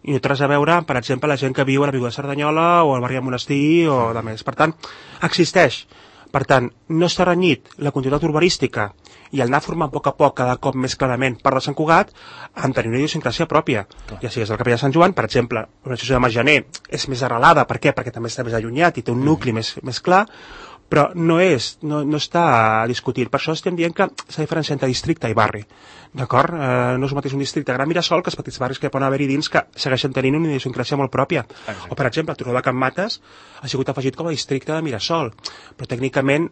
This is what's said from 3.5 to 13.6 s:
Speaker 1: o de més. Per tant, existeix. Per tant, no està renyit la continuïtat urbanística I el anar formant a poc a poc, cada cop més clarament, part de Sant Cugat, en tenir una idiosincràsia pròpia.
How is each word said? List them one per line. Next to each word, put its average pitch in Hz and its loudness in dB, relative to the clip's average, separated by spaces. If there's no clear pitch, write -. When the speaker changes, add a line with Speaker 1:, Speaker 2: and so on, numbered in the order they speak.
Speaker 1:
o 120 2
de 113 -4
més. 110 -8
Per 135 -6
tant, 156 2
existeix. 165 2
Per 131 -2
tant, 123 4
no 170 4
està 185 0
renyit 175 2
la 143 -2
continuïtat 143 0
urbanística 147 0
I 139 0
el 120 2
anar 139 2
formant 160 -4
a - -14
poc 147 -4
a 139 0
poc, 143 4
cada 127 0
cop 131 -2
més 127 -4
clarament, 127 -2
part 131 2
de 131 0
Sant 147 -4
Cugat, 165 2
en 135 0
tenir 113 -2
una 117 -2
idiosincràsia 151 -2
pròpia. 147 0